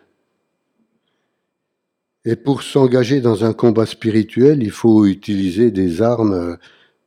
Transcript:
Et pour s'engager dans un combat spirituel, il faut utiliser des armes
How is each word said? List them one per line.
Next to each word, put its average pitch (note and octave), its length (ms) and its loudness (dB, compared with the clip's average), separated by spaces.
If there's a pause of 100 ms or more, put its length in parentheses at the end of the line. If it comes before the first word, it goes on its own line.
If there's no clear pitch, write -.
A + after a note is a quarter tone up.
(2250)
Et A2+ 100 -2
pour C3+ 260 -4
s'engager B2+ 600 0
dans A2+ 220 0
un A2+ 100 0
combat A2+ 320 2
spirituel, A2+ 760 0
il G2+ 100 -4
faut G#2+ 340 4
utiliser G2 680 -2
des F#2 300 -2
armes G2+ 560 -2 (500)